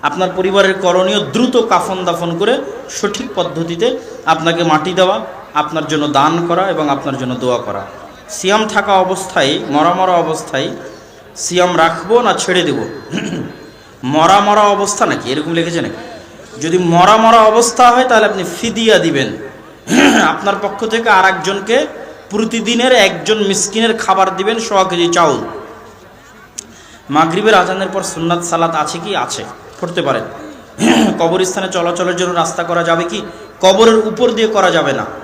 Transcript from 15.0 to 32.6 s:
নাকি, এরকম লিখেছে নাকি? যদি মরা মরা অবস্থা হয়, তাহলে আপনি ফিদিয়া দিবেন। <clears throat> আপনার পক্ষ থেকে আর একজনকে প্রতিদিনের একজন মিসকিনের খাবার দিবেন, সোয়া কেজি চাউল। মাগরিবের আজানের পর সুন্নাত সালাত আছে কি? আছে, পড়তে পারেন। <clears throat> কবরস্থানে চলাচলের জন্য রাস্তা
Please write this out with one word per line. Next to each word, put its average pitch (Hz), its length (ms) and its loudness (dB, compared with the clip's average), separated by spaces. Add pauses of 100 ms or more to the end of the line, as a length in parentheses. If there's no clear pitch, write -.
নাকি, 120 240 -4
এরকম 151 240 -4
লিখেছে 165 280 -2
নাকি? 107 180 -8 (600)
যদি 160 240 -2
মরা 180 340 6
মরা 226 240 6
অবস্থা 233 500 4
হয়, 254 160 4
তাহলে 220 180 4
আপনি 190 180 -2
ফিদিয়া 220 540 0
দিবেন। 139 320 0 (520)
<clears throat> 233 520 4
আপনার 196 280 -2
পক্ষ 202 240 -6
থেকে 226 240 -2
আর 190 160 6
একজনকে 196 520 0 (520)
প্রতিদিনের 226 640 0
একজন 202 440 2 (100)
মিসকিনের 220 500 0
খাবার 190 380 2
দিবেন, 208 240 -2
সোয়া 202 260 0
কেজি 175 220 0
চাউল। 170 320 2 (1700)
মাগরিবের 170 460 2
আজানের 185 340 0
পর 190 140 -4
সুন্নাত 170 400 -2
সালাত 165 320 0
আছে 151 220 -4
কি? 196 180 -8
আছে, 123 280 -6 (320)
পড়তে 170 260 -6
পারেন। 131 240 -2 (520)
<clears throat> 226 420 2
কবরস্থানে 185 480 0
চলাচলের 175 500 -2
জন্য 180 160 -2
রাস্তা 165 300 -2